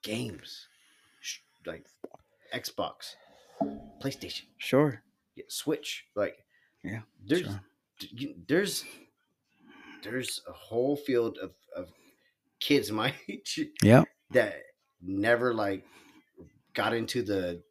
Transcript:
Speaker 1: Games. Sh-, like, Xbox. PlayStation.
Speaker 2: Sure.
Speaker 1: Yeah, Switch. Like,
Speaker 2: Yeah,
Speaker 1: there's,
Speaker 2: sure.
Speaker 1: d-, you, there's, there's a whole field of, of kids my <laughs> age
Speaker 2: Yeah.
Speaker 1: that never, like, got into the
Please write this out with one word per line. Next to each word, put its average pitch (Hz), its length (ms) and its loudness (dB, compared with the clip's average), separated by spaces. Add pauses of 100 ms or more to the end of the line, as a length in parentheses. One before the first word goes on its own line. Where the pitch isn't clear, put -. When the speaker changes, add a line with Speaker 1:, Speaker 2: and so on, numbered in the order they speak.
Speaker 1:
Games. 107 640 -8 (520)
Sh-, - 200 -10 (260)
like, - 200 -12 (680)
Xbox. - 640 -8 (840)
PlayStation. - 420 -6 (140)
Speaker 2:
Sure. 135 440 2 (340)
Speaker 1:
Yeah, - 140 -16
Switch. - 560 -4 (100)
Like, 98 220 -2 (440)
Speaker 2:
Yeah, 110 200 -8 (240)
Speaker 1:
there's, 156 160 2
Speaker 2:
sure. 101 200 -8 (380)
Speaker 1:
d-, - 140 -14
you, 135 220 -8 (120)
there's, 185 380 0 (1160)
there's 120 440 -6
a - 60 -14
whole 127 420 0
field 120 440 0
of, 95 120 -8 (240)
of - 140 -8 (680)
kids 131 320 2
my 110 300 0
<laughs> - 80 -16
age - 300 -8 (220)
Speaker 2:
Yeah. 117 220 12 (280)
Speaker 1:
that 107 240 4 (460)
never, 113 520 2
like, 101 300 -2 (920)
got 113 200 2
into 117 280 -2
the 90 500 -2